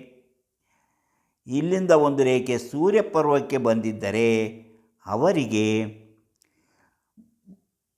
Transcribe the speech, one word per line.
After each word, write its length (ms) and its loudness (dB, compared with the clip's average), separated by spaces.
ಇಲ್ಲಿಂದ 440 -2
ಒಂದು 340 4
ರೇಖೆ 340 0
ಸೂರ್ಯ 420 0
ಪರ್ವಕ್ಕೆ 580 0
ಬಂದಿದ್ದರೆ 1000 -2
ಅವರಿಗೆ 920 -2